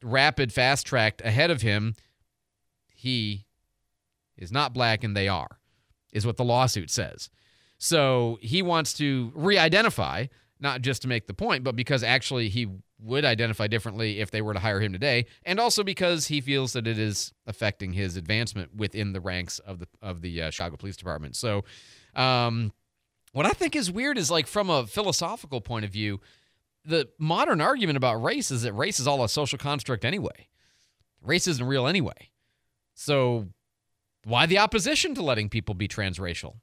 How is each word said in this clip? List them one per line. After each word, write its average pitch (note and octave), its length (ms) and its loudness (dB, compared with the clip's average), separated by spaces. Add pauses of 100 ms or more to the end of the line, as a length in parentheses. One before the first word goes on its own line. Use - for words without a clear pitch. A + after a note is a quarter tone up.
rapid C3+ 500 2
fast-tracked B2+ 720 2
ahead C3+ 260 4
of B2+ 120 0
him. G#2+ 320 0 (960)
He G#2+ 580 -4 (880)
is F2 140 -12
not B2+ 240 -2
black A#2 300 2
and G2+ 120 -2
they G2 120 2
are, E2+ 300 -4 (540)
is G#2+ 140 0
what A2+ 100 0
the B2+ 80 0
lawsuit A#2+ 460 2
says. - 400 -6 (480)
So B2+ 600 4
he D3 220 0
wants E3 320 0
to C3+ 400 0
re-identify, D#3+ 920 4 (320)
not C3+ 240 -2
just B2+ 200 -2
to B2+ 60 -4
make A#2 180 -2
the G2 80 -10
point, E3+ 300 -2
but B2+ 120 -2
because B2 260 0
actually A#2+ 460 0
he A2+ 180 0 (320)
would B2 260 0
identify A2+ 420 2
differently G#2+ 540 -2
if G#2+ 100 -6
they A2 120 -2
were G#2+ 120 -4
to F#2+ 60 -4
hire G2+ 200 0
him G#2 120 0
today, A#2+ 340 2 (180)
and F#3+ 160 0
also G#3+ 240 2
because F3 440 0
he D3 120 0
feels C3+ 320 0
that A#2 140 -4
it A2 120 0
is G#2+ 340 -2 (140)
affecting G2 460 -4
his F#2 240 -2
advancement G2+ 580 -4
within G#2 380 -4
the F#2+ 80 -6
ranks F2+ 400 -6
of F#2+ 180 -12
the, E2+ 100 -12 (140)
of F2+ 200 -8
the, E2+ 200 -6
uh, D#2 80 -4
Chicago E2 260 -6
Police G2 200 -10
Department. D2+ 400 -8
So G#2 280 -2 (520)
um, A#2+ 560 2 (600)
what C#3+ 140 2
I F#4+ 40 4
think F4 240 0
is G#3+ 160 -2
weird B3+ 280 -2
is, D#3 120 0
like, E3 160 2
from G3+ 240 0
a C3 160 2
philosophical F3 760 -4
point A2+ 240 -4
of G2+ 60 -6
view, G#2 300 -4 (640)
the D3+ 240 0 (100)
modern F3 420 2
argument G3 360 2
about A#2 260 2
race A3+ 280 0
is A#2+ 120 -2
that A#2 120 -4
race D3+ 260 -2
is B2+ 60 -2
all C#3 180 2
a G#2 40 2
social C#3+ 300 -2
construct C#3 460 -4
anyway. C#3+ 440 -4 (760)
Race E3 260 2
isn't B2 180 0
real C3 200 2
anyway. D#3+ 440 0 (640)
So B2 540 0 (760)
why A#2+ 220 4
the F#3 120 4
opposition A3+ 560 2
to B3 80 -4
letting A2 260 0
people A2 260 -4
be F#2 140 -2
transracial? F#2 760 -6